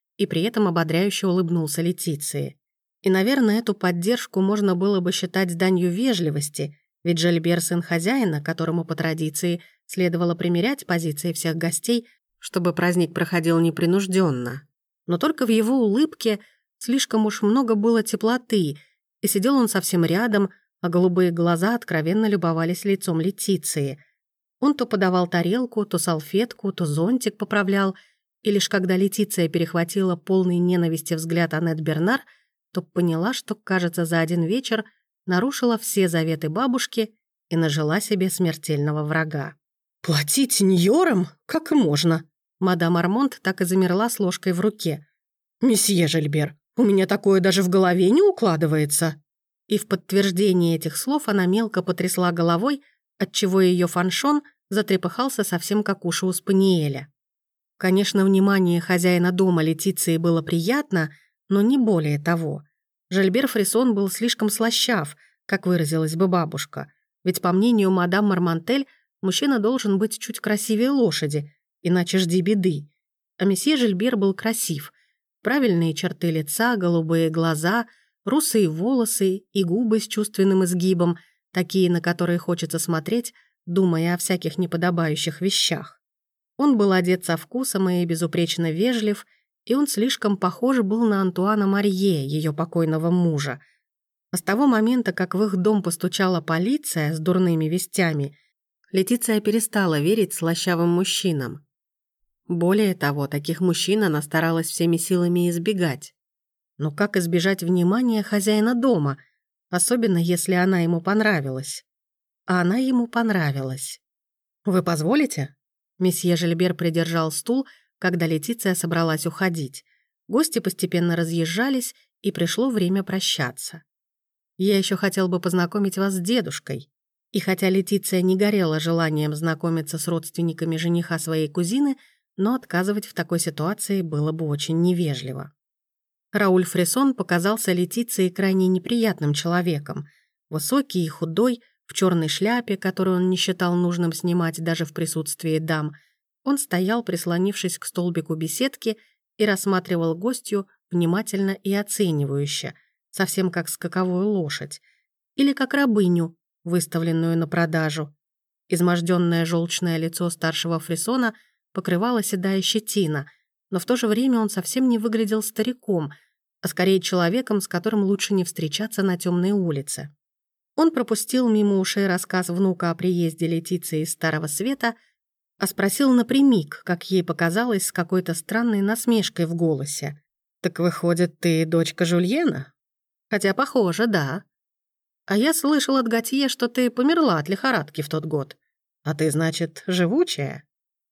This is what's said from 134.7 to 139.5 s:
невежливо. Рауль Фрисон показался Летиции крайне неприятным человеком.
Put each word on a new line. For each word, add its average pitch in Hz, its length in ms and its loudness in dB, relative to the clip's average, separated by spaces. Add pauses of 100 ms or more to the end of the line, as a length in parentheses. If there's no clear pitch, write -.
невежливо. 143 720 -2 (800)
Рауль 185 340 4
Фрисон 247 480 2
показался 190 580 0
Летиции 185 580 0
крайне 190 380 2
неприятным 185 640 0
человеком. 147 720 -2 (440)